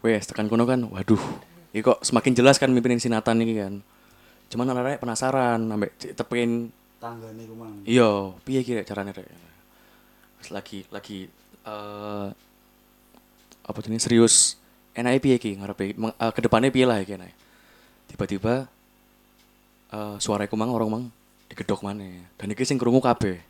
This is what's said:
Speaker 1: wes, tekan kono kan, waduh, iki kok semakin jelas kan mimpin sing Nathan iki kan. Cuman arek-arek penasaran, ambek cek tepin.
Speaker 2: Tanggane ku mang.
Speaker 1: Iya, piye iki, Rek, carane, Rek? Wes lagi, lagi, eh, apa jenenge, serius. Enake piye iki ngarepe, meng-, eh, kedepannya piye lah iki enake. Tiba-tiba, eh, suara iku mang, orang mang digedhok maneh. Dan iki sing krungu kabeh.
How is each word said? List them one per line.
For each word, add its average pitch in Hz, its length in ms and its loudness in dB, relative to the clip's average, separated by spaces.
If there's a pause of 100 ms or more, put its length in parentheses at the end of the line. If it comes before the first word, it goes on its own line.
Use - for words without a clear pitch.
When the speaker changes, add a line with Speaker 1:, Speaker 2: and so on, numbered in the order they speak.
Speaker 1:
wes, 110 240 2
tekan - 180 -4
kono 117 220 2
kan, 127 160 0
waduh, 101 360 2 (520)
iki 107 80 -2
kok 117 240 2
semakin 127 320 2
jelas 135 240 8
kan 135 80 2
mimpin 123 320 2
sing 120 100 -2
Nathan 113 300 2
iki 113 160 0
kan. 101 240 -6 (720)
Cuman 123 160 -2
arek-arek 127 320 -2
penasaran, 120 720 0
ambek 104 240 -4
cek - 160 -14
tepin. 117 560 -2 (320)
Speaker 2:
Tanggane 113 480 -14
ku 113 80 -18
mang. 110 320 -16
Speaker 1:
Iya, 104 560 4
piye 131 160 -2
iki, 120 160 -4
Rek, 98 100 -4
carane, 101 300 -8
Rek? 92 80 -16 (1160)
Wes - 120 -20
lagi, 98 400 -12
lagi, 98 320 -12 (400)
eh, 104 640 -10 (1400)
apa - 160 -10
jenenge, 110 240 -4
serius. - 560 6 (320)
Enake 123 320 0
piye 127 160 4
iki 101 160 -6
ngarepe, 98 400 -6
meng-, 110 180 -4
eh, 113 220 0
kedepannya 117 320 4
piye 127 160 4
lah 117 160 2
iki 98 160 -8
enake. 90 180 -18 (800)
Tiba-tiba, 107 560 -2 (1200)
eh, 104 300 -10
suara 101 240 0
iku 101 160 -4
mang, 117 100 0
orang 113 220 0
mang 117 120 -4 (440)
digedhok - 320 -4
maneh. 95 560 -12
Dan 104 160 -8
iki 127 160 -2
sing 143 80 2
krungu 120 240 6
kabeh. 107 500 0